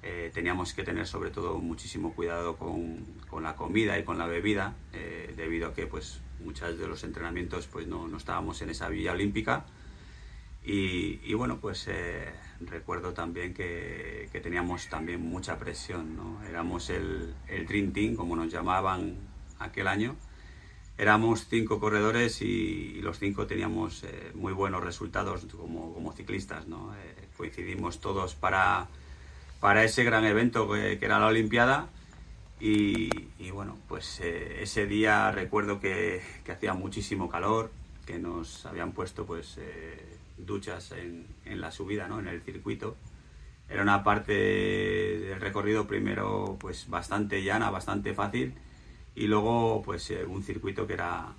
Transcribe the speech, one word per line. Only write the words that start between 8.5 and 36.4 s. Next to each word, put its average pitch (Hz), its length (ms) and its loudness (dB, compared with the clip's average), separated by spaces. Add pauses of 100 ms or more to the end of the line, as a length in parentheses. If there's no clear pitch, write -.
en 87 80 -4
esa 85 180 -4
vía 90 240 -2
olímpica. 104 540 0 (1000)
Y, 92 600 0
y 104 80 -2
bueno, 120 260 0
pues, 98 300 -6
eh, 87 420 -6 (300)
recuerdo 87 500 -6
también 87 420 -4
que, 85 760 -6
que 90 80 -8
teníamos 87 480 -2
también 85 340 -4
mucha 85 360 -4
presión, 80 580 -6
¿no? 92 320 -8
Éramos 87 420 -4
el, 85 440 -2 (160)
el 90 180 -4
Dream 98 240 2
Team, 110 240 2
como 85 220 0
nos 82 120 0
llamaban 90 680 2 (440)
aquel 101 300 -2
año. 110 260 2 (840)
Éramos 107 520 8
cinco 110 320 4
corredores 110 600 4
y, 95 560 0
y 92 40 -6
los 92 180 -4
cinco 101 260 0
teníamos, 92 600 -2
eh, 85 300 -10
muy 95 180 -2
buenos 95 320 2
resultados 92 680 -4
como, 82 420 -8
como 82 200 -6
ciclistas, 80 520 -6
¿no? 92 300 -10
Eh, 87 400 -16
coincidimos 90 640 -6
todos 95 360 -2
para, 92 520 4 (720)
para 104 240 10
ese 113 200 6
gran 113 220 8
evento 110 460 6
que, 101 280 2
que 104 60 0
era 104 140 6
la 107 80 10
Olimpiada. 117 600 6 (720)
Y, 104 500 4 (300)
y 92 120 -8
bueno, 98 260 -6 (100)
pues, - 340 -8
eh, 85 420 -4
ese 101 220 2
día 104 460 6
recuerdo 98 480 2
que, 95 420 0 (220)